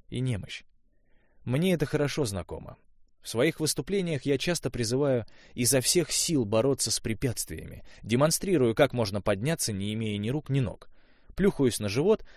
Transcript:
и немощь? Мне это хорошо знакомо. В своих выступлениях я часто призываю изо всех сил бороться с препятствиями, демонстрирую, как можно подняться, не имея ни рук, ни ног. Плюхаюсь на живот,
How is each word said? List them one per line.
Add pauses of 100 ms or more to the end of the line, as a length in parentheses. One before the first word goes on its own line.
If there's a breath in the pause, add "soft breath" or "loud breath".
и
немощь? (840)
Мне
это
хорошо
знакомо. (440)
В
своих
выступлениях
я
часто
призываю (300 soft breath)
изо
всех
сил
бороться
с
препятствиями, (200 loud breath)
демонстрирую,
как
можно
подняться,
не
имея
ни
рук,
ни
ног. (460 soft breath)
Плюхаюсь
на
живот, (140 soft breath)